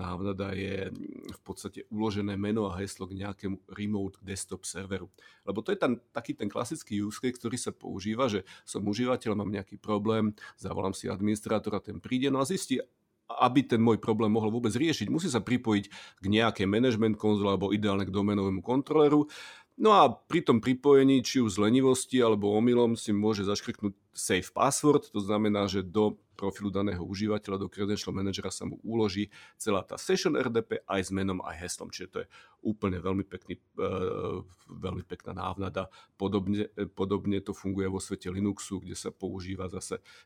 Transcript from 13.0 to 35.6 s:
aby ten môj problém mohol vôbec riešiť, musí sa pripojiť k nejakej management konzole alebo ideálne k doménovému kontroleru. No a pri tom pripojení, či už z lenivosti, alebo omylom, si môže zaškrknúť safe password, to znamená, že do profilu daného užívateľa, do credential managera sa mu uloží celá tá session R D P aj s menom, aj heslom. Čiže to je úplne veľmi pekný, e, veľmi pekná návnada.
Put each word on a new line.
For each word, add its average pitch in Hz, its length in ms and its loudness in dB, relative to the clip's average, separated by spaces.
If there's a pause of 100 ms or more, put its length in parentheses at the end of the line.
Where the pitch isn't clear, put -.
aby 123 400 4
ten 113 160 4
môj 110 160 6
problém 110 320 2
mohol 110 160 2
vôbec 113 240 0
riešiť, 120 400 0
musí 165 160 0
sa 120 160 0
pripojiť 110 480 2
k - 400 -14
nejakej 107 400 4
management 110 480 2
konzole 104 320 2
alebo 98 240 2
ideálne 101 320 0
k 95 80 -4
doménovému 98 480 0
kontroleru. 147 640 4 (480)
No 214 160 6
a 175 160 8
pri - 320 -2
tom 120 240 4
pripojení, 135 560 8
či 123 240 2
už 101 160 0
z 104 80 6
lenivosti, 127 560 4
alebo 104 320 4
omylom, 120 400 4
si 110 160 -4
môže 104 320 2
zaškrknúť 104 480 -4 (240)
safe 92 400 0
password, 139 560 4
to 104 80 -4
znamená, 104 480 2
že 95 160 -2
do 104 320 2 (240)
profilu 98 320 -4
daného 95 320 -2
užívateľa, 101 560 -4
do 95 80 -6
credential 98 480 -4
managera 98 320 -4
sa - 160 -10
mu - 240 -8
uloží 104 400 0 (320)
celá 98 240 0
tá - 160 -12
session 180 400 0
R 127 80 0
D 113 160 0
P - 240 -6
aj 95 200 0
s 95 40 -10
menom, 95 320 -2
aj 85 240 -10
heslom. - 240 -10
Čiže 92 160 -12
to - 160 -12
je - 40 -20 (360)
úplne 95 400 -2
veľmi 95 240 -2
pekný, - 320 -14
e, - 300 -6 (840)
veľmi 92 320 -8
pekná 90 400 -12
návnada. 92 480 -6 (240)